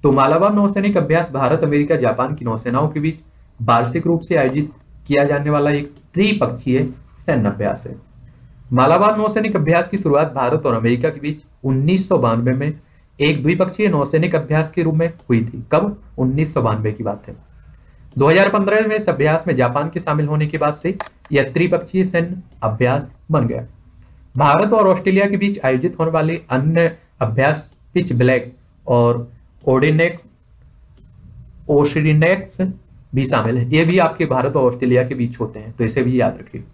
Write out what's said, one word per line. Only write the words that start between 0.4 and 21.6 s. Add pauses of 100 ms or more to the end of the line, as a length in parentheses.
नौसैनिक
अभ्यास
भारत,
अमेरिका,
जापान
की
नौसेनाओं
के
बीच (480)
वार्षिक
रूप
से
आयोजित (340)
किया
जाने
वाला
एक (200)
त्रिपक्षीय (240)
सैन्य
अभ्यास
है। (760)
मालाबार
नौसैनिक
अभ्यास
की
शुरुआत
भारत
और
अमेरिका
के
बीच (260)
उन्नीस
सौ
बानवे
में (400)
एक
द्विपक्षीय
नौसैनिक
अभ्यास
के
रूप
में (160)
हुई
थी।
कब? (160)
उन्नीस
सौ
बानवे
की
बात
है। (840)
दो
हज़ार
पन्द्रह
में
इस
अभ्यास
में
जापान
के
शामिल
होने
के
बाद
से (340)
यह
त्रिपक्षीय